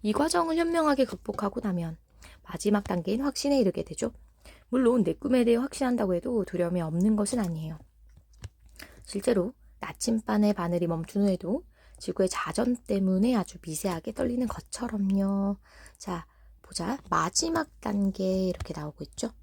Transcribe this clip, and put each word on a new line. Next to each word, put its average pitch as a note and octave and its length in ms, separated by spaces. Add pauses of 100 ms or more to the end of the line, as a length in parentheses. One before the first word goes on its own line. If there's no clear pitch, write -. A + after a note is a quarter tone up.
이 G#3 100
과정을 E4 440
현명하게 D#4+ 480
극복하고 G3+ 560
나면 E3+ 360 (460)
마지막 G3+ 400
단계인 F#3+ 380
확신에 C#4 380
이르게 G3 240
되죠. A#3 280 (580)
물론 B3 340
내 E3 100
꿈에 B3 300
대해 A#3 140
확신한다고 A#3+ 580
해도 A3+ 300
두려움이 F3 360
없는 F3 340
것은 G#3 240
아니에요. D#3+ 380 (1300)
실제로 G3+ 500 (260)
나침반의 G#3+ 760
바늘이 F3 340
멈춘 E3 360
후에도 G3 400 (340)
지구의 F#3+ 320
자전 - 460
때문에 G3 600
아주 F3 260
미세하게 E3+ 520
떨리는 B3 340
것처럼요. G3 1080 (400)
자, F3 280 (360)
보자. G3+ 360 (120)
마지막 D4 600 (100)
단계 F#3+ 680
이렇게 F3 280
나오고 D3+ 300
있죠. - 240 (140)